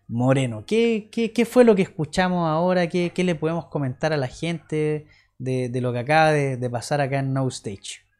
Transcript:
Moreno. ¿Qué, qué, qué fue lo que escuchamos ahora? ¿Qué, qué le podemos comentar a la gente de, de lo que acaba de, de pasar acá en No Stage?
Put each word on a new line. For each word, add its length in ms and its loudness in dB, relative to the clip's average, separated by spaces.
Moreno. 600 0
¿Qué, 440 0
qué, 220 -2
qué 120 2
fue 180 6
lo 120 8
que 60 2
escuchamos 680 -2
ahora? 400 2
¿Qué, 280 -2
qué 80 0
le 120 0
podemos 320 -4
comentar 460 -4
a 40 0
la 100 -2
gente 800 -4
de, 300 -2
de 120 -4
lo 100 -2
que 80 -4
acaba 320 4
de, 260 0
de 120 -4
pasar 320 -2
acá 180 -2
en 140 -2
No 140 0
Stage? 540 -10